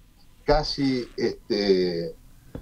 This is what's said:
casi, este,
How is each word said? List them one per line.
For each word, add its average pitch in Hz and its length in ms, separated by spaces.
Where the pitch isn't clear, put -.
casi, 139 720
este, 95 1000